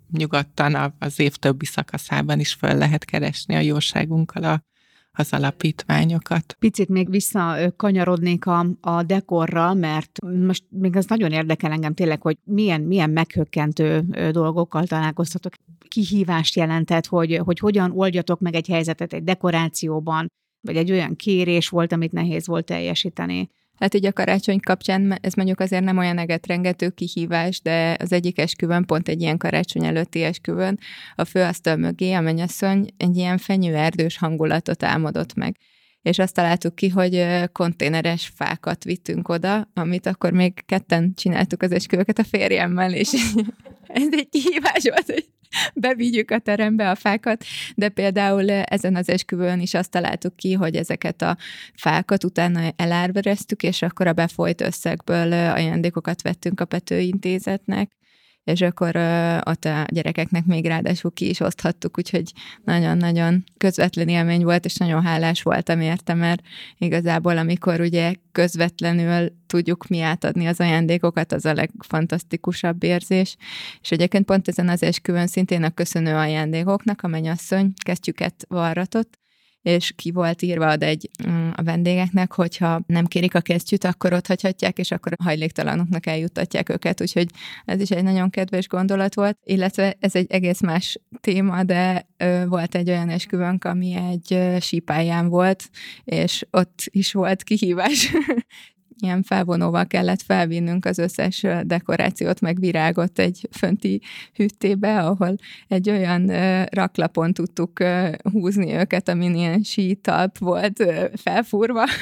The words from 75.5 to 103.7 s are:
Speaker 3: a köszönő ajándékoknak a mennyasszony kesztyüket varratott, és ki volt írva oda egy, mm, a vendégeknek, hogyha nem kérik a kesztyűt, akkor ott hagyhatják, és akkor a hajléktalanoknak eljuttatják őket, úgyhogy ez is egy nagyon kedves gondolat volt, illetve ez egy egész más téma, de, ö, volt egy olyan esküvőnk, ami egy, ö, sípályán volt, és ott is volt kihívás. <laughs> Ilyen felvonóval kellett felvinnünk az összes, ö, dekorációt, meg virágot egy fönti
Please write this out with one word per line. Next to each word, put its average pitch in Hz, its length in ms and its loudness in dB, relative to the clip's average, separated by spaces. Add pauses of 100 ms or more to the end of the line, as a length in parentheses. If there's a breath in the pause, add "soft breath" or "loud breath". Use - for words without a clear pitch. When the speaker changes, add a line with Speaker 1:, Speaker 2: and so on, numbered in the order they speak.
Speaker 3:
a 160 80 0
köszönő 165 440 0
ajándékoknak 160 880 0
a 180 60 -2
mennyasszony 170 640 0 (120)
kesztyüket - 640 -4
varratott, 180 720 -2 (440)
és 175 340 2
ki - 140 -6
volt 170 320 0
írva 165 300 2
oda 151 140 0
egy, 160 240 -2 (180)
mm, 165 260 0
a - 80 -6
vendégeknek, 180 720 2
hogyha 170 540 0
nem 170 200 2
kérik 175 280 0
a 175 60 2
kesztyűt, 175 440 0
akkor 180 280 0
ott 180 140 0
hagyhatják, 185 520 0
és 180 120 -4
akkor 170 260 -4
a - 60 -8
hajléktalanoknak 156 840 -2
eljuttatják - 640 -2
őket, 170 320 -2
úgyhogy 175 300 0 (340 loud breath)
ez 190 160 -2
is 196 100 -2
egy 180 120 0
nagyon 190 280 2
kedves 190 380 -2
gondolat 190 460 0
volt, 208 300 0
illetve 190 560 0
ez 190 160 0
egy 180 140 0
egész 185 300 0
más 175 400 -2 (200)
téma, 190 440 0
de, 180 520 0
ö, 180 300 2
volt 175 280 -2
egy 175 160 0
olyan 175 180 0
esküvőnk, 180 560 -2
ami 180 300 -2
egy, 180 380 -4
ö, 180 280 2
sípályán 170 680 0
volt, 185 420 2 (340 loud breath)
és - 460 -2
ott - 400 -2
is - 220 0
volt 190 300 0
kihívás. 208 720 0
<laughs> - 20 2 (840 loud breath)
Ilyen 185 220 2
felvonóval 175 640 0
kellett 180 360 0
felvinnünk 170 640 0
az 180 140 -2
összes, 180 440 -2
ö, 175 220 0
dekorációt, 175 760 -2
meg 170 180 0
virágot 170 600 0
egy 180 320 0
fönti 196 500 -2 (340 loud breath)